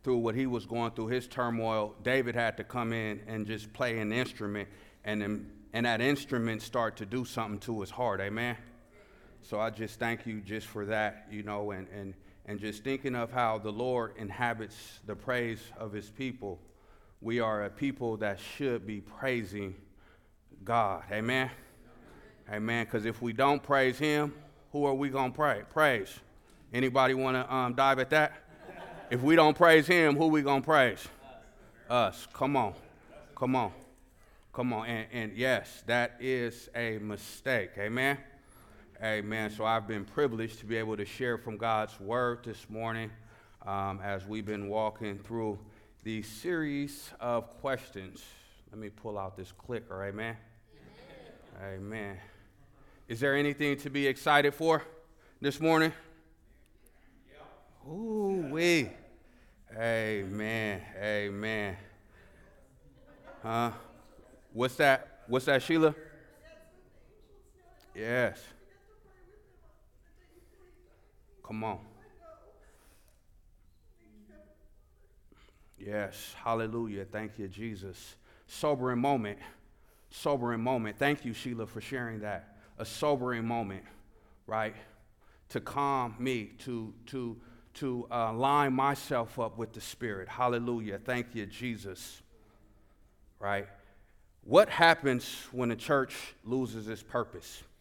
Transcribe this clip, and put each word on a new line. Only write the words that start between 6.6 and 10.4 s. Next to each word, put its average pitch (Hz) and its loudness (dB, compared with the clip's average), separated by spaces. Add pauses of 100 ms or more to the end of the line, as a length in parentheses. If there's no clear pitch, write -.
start 113 -2
to 110 -8
do 117 -4
something 107 -6
to 110 -6
his 92 -8
heart, 113 -2
amen? 113 -4 (840)
So 107 -6
I 110 0
just 107 -8
thank 117 -2
you 110 -6